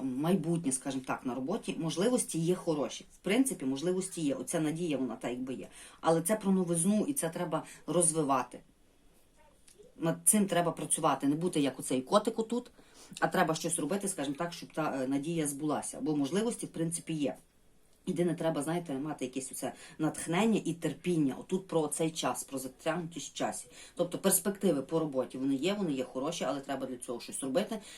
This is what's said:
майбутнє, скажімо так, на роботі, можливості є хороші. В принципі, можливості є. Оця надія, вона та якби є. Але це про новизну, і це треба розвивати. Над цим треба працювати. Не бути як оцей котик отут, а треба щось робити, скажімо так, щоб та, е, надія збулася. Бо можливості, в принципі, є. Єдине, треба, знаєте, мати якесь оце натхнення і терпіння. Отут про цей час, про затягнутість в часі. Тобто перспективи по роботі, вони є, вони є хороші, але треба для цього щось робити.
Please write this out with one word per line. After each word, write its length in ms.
майбутнє, 720
скажімо 340
так, 200
на 80
роботі, 440
можливості 600
є 160
хороші. 580
В 40
принципі, 480
можливості 560
є. 140
Оця 260
надія, 360
вона 200
та 120
якби 260
є. 140
Але 220
це 140
про 160
новизну, 560
і 40
це 160
треба 360
розвивати. 760
Над 280
цим 220
треба 260
працювати. 540
Не 100
бути 240
як 180
оцей 240
котик 360
отут, 320
а 80
треба 260
щось 240
робити, 300
скажімо 300
так, 140
щоб 200
та, 300
е, 60
надія 380
збулася. 540
Бо 160
можливості, 500
в 20
принципі, 440
є. 240
Єдине, 280
треба, 280
знаєте, 320
мати 300
якесь 280
оце 200
натхнення 680
і 100
терпіння. 680
Отут 260
про 220
цей 220
час, 340
про 140
затягнутість 720
в 40
часі. 320
Тобто 240
перспективи 640
по 160
роботі, 400
вони 160
є, 200
вони 180
є 120
хороші, 400
але 160
треба 260
для 100
цього 240
щось 220
робити. 360